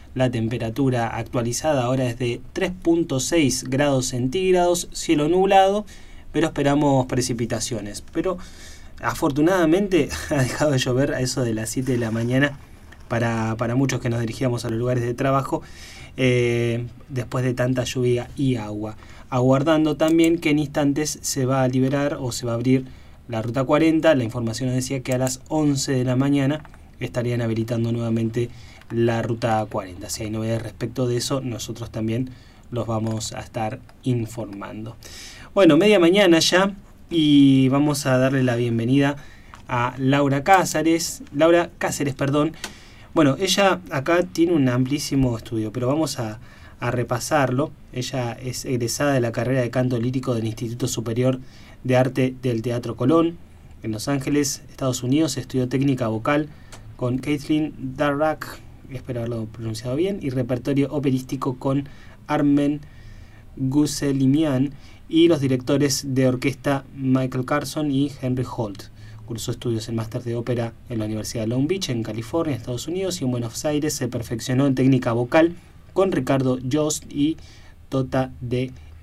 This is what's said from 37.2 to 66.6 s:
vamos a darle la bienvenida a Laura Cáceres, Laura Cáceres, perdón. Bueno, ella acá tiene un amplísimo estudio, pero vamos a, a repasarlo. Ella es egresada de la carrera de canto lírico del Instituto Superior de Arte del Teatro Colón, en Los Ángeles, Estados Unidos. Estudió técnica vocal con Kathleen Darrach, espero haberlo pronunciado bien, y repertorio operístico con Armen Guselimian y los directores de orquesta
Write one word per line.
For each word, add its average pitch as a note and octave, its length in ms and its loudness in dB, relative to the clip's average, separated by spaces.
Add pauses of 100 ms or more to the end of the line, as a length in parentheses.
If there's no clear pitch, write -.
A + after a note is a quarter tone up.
vamos C#3+ 380 2
a C3 120 4
darle C3 240 4
la A#2+ 140 2
bienvenida A#2+ 600 2 (520)
a B2 300 0
Laura C#3 440 2
Cáceres, E3 800 2 (120)
Laura E3+ 440 4
Cáceres, C#3+ 360 -4
perdón. D3 380 0 (600)
Bueno, - 240 4
ella F#3+ 420 2 (100)
acá E3 320 2
tiene F3 300 0
un C#3 160 4
amplísimo B2+ 680 0
estudio, A2 360 -6
pero A#2+ 140 -4
vamos D3 320 0
a, A2 220 -6 (400)
a B2 100 -4
repasarlo. B2+ 800 0 (220)
Ella B2 400 -6
es B2+ 320 -10
egresada C3+ 480 0
de C3+ 80 2
la A#2 120 0
carrera B2+ 280 0
de A#2+ 100 -2
canto B2+ 300 0
lírico B2+ 340 -2
del A2+ 120 -2
Instituto A#2+ 420 -4
Superior A#2+ 500 -2 (460)
de B2+ 120 2
Arte B2+ 460 2
del A#2 200 -2
Teatro A#2 340 -4
Colón, E3 400 4 (460)
en A2 100 -4
Los A2 160 -6
Ángeles, C#3+ 640 -2
Estados B2+ 340 -4
Unidos. D3 320 2
Estudió B2+ 320 -2
técnica C3 400 0
vocal D3 400 0 (480)
con B2+ 220 -2
Kathleen D3 600 -2
Darrach, D3 640 -2 (460)
espero A#2+ 300 -8
haberlo A#2 240 -6
pronunciado A2+ 500 -8
bien, F#3+ 260 -2
y D3 100 -6
repertorio C3 600 0
operístico C3 680 -2
con C#3 300 -2 (380)
Armen C#3+ 540 2 (760)
Guselimian C#3 1160 2 (340)
y E3 220 6
los D#3 120 4
directores C#3 760 0
de C3 120 4
orquesta C3+ 580 -2 (120)